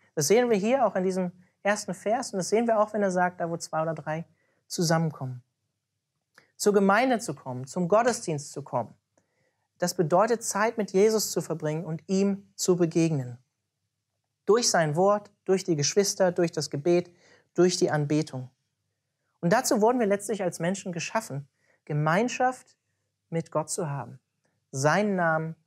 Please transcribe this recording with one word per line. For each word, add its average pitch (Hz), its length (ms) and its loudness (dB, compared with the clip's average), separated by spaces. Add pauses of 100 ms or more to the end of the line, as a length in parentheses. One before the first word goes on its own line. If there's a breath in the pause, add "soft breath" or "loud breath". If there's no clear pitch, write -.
(140)
Das 147 120 -2
sehen 240 220 4
wir 220 80 2
hier 233 280 2
auch 208 100 -2
in 190 80 -2
diesem 185 280 -2 (300 soft breath)
ersten 208 320 -2
Vers 220 380 -4
und 202 60 -6
das 175 120 -4
sehen 226 180 2
wir 220 120 2
auch, 208 140 0
wenn 208 100 0
er 190 80 2
sagt, 180 300 0
„Da 170 80 -2
wo 170 80 -4
zwei 160 240 -6
oder 160 120 -2
drei 156 320 -8 (420)
zusammenkommen.“ 156 760 -2 (1120 soft breath)
Zur 208 180 2
Gemeinde 208 460 4
zu - 140 -8
kommen, 131 340 -10
zum 180 200 -4
Gottesdienst 196 640 0
zu 143 100 -10
kommen, 123 320 -6 (840)
das 175 160 -2
bedeutet, 196 500 2
Zeit 220 340 -2
mit 202 140 -4
Jesus 214 400 2
zu 175 100 -2
verbringen 156 420 -4
und 160 240 -8
ihm 196 480 0
zu 180 220 2
begegnen. 160 600 0 (1080)
Durch 233 240 4
sein 156 260 2
Wort, 202 360 2 (120)
durch 190 200 2
die 170 120 0
Geschwister, 185 560 2
durch 175 200 0
das 151 180 -6
Gebet, 175 440 0 (420 soft breath)
durch 180 220 4
die 180 140 2
Anbetung. 147 580 -2 (920)
Und 170 100 2
dazu 240 300 2
wurden 247 180 4
wir 220 80 2
letztlich 202 360 -2
als 175 160 -4
Menschen 185 320 -4
geschaffen, 151 560 -6 (360)
Gemeinschaft 202 960 -2 (520)
mit 165 220 -6
Gott - 180 -2
zu 170 200 -6
haben, 131 300 -10 (520)
seinen 170 440 0
Namen 160 400 -2 (120)